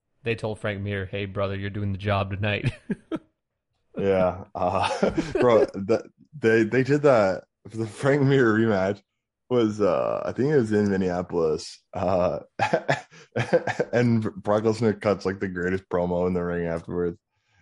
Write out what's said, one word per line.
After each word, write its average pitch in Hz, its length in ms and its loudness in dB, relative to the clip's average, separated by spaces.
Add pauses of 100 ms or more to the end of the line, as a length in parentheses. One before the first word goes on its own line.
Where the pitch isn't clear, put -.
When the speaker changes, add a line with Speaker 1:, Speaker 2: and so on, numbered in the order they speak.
(220)
Speaker 1:
They 117 120 -4
told 107 260 -8
Frank 104 200 -6
Mir, 101 240 -4
"Hey, 101 220 -6
brother, 98 300 -4
you're 98 120 -6
doing 101 240 -4
the 92 60 -6
job 98 320 -2
tonight." 104 420 -2 (160)
<laughs> - 320 -8 (760)
Speaker 2:
Yeah, 92 480 0 (100)
uh, 92 340 -2 (220)
<laughs> - 300 -4
bro, 113 240 6
the, 98 440 -2 (300)
they, 113 240 4
they 120 220 0
did 143 180 0
that. 107 400 4 (220)
The 113 200 -8
Frank 139 380 0
Mir 135 320 4
rematch 104 480 2 (480)
was, 110 300 2
uh, 64 440 0
I 90 60 -6
think 131 220 0
it 151 40 4
was 113 140 2
in 104 180 2
Minneapolis, 90 960 -2 (120)
uh, 90 440 0 (220)
<laughs> - 120 -2 (1200)
and 117 300 2 (140)
Brock 107 260 0
Lesnar 110 380 0
cuts, 98 260 0
like, 98 140 -4
the 101 80 -4
greatest 90 400 -4
promo 90 400 0
in 92 40 -2
the 90 120 -2
ring 87 220 -4
afterwards. 87 520 -4 (440)